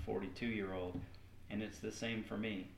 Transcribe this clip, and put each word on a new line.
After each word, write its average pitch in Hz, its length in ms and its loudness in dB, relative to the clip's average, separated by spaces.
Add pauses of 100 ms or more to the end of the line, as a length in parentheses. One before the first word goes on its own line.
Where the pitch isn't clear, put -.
forty-two-year-old. 95 920 2 (520)
And 107 120 2
it's 101 160 -4
the 110 140 -2
same 113 320 2
for 107 120 -2
me. 104 300 2 (120)